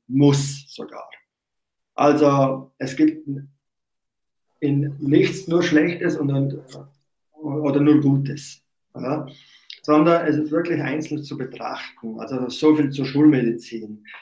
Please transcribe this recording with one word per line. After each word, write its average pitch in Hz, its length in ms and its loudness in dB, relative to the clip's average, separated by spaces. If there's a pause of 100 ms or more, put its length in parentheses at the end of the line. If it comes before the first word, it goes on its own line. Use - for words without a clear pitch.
muss 139 580 2
sogar. - 420 -16 (880)
Also 143 840 2
es 135 180 -8
gibt 156 320 0 (1300)
in 139 380 -2
nichts 170 500 2
nur 170 140 2
Schlechtes 165 540 2
und, 139 140 -2
und, 139 280 -2 (760)
oder 147 480 -2
nur 151 200 6
Gutes, - 640 -2 (320)
ja? 131 320 -6 (560)
Sondern 165 440 4
es 147 100 0
ist 151 140 -4
wirklich 165 300 -2
einzeln 143 420 -6
zu 131 160 -12
betrachten. - 800 -12
Also 123 300 -6
so 156 260 4
viel 143 160 0
zur 139 160 -4
Schulmedizin. 117 960 0 (180)